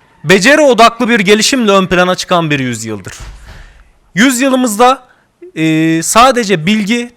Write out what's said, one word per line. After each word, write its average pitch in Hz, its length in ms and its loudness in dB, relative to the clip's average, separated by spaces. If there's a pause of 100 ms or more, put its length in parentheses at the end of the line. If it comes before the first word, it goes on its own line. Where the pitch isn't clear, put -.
(240)
beceri 196 360 2
odaklı 233 480 2
bir 233 120 0
gelişimle 208 520 0
ön 190 140 2
plana 180 280 0
çıkan 170 360 -2
bir 147 80 0
yüzyıldır. 113 560 -8 (1000)
Yüzyılımızda, 254 880 0 (540)
e, 160 460 0
sadece 220 640 0
bilgi 220 500 -2